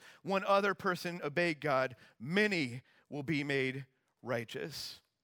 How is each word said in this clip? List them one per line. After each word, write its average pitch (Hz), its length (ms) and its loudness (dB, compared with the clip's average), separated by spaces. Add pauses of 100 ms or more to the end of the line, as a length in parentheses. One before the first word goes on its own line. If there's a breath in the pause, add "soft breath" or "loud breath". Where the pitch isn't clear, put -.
(240 loud breath)
one 190 240 0
other 196 260 6
person 175 500 -2
obeyed 151 380 0
God, 131 340 2 (240 loud breath)
many 160 600 0 (300 soft breath)
will 143 100 -6
be 147 220 0
made 135 420 0 (380)
righteous. 127 760 -6 (240)